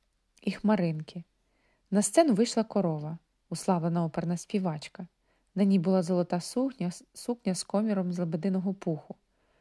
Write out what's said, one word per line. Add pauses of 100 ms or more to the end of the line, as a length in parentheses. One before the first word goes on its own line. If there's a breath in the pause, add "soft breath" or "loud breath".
(420)
і
хмаринки. (720)
На
сцену
вийшла
корова, (320)
уславлена
оперна
співачка. (480)
На
ній
була
золота
сукня,
с-,
сукня
з
коміром
з
лебединого
пуху. (460)